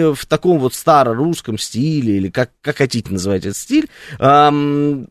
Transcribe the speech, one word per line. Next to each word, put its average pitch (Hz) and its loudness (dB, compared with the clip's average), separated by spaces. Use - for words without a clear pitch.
в - -10
таком 170 0
вот 127 -2
старорусском 135 0
стиле, 123 -2
или 95 -2
как, 123 -4
как - -6
хотите 120 -2
называть 95 -2
этот 101 -8
стиль, 302 -2
ам, 147 2